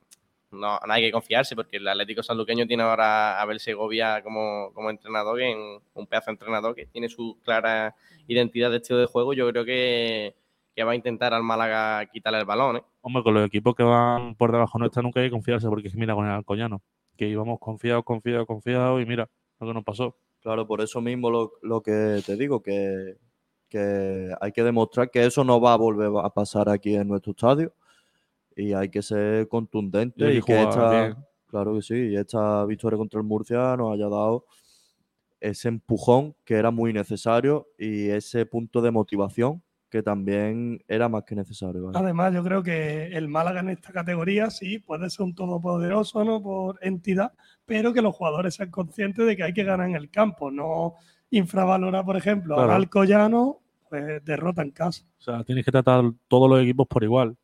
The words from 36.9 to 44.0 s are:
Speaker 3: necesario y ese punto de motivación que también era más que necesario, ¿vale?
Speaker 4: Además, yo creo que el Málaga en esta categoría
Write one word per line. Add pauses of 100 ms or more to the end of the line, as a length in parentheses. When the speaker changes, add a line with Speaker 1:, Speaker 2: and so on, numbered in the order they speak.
Speaker 3:
necesario (120)
y
ese
punto
de
motivación (280)
que
también
era
más
que
necesario,
¿vale?
Speaker 4:
Además,
yo
creo
que (100)
el
Málaga
en
esta
categoría